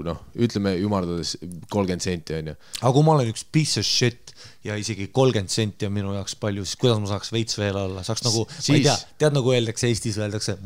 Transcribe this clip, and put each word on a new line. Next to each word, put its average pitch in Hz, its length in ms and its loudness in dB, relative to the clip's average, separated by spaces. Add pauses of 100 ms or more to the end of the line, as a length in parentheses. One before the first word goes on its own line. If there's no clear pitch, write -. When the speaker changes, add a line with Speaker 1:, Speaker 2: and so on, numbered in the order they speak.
Speaker 1:
noh, 82 140 -4 (180)
ütleme 101 400 2
ümardades 87 540 -2 (420)
kolmkümmend 92 320 0
senti, 80 320 -4
on 78 140 -8
ju. - 40 -14 (280)
Speaker 2:
Aga 127 100 4
kui 147 100 6
ma 156 140 6
olen 117 160 2
üks - 80 -10 (100)
piece 151 300 2
of - 80 -2
shit - 460 0 (280)
ja 107 140 -4
isegi 101 320 -4
kolmkümmend 110 400 2
senti 104 400 -2
on 101 80 -4
minu 98 160 -4
jaoks 98 240 -8
palju, 101 320 -4
siis - 80 -8
kuidas 113 240 4
ma 101 80 -4
saaks 101 240 -4
veits 117 240 -2
veel 101 240 -2
alla? 95 240 -6
Saaks - 240 -4
nagu, 113 160 2 (140)
Speaker 1:
S-, - 100 -2
Speaker 2:
ma 147 80 6
ei 139 80 4
tea, 131 100 4
Speaker 1:
siis - 220 -8
Speaker 2:
tead, 151 160 4
nagu 127 240 2
öeldakse, 117 320 0
Eestis 107 320 -2
öeldakse 104 440 -4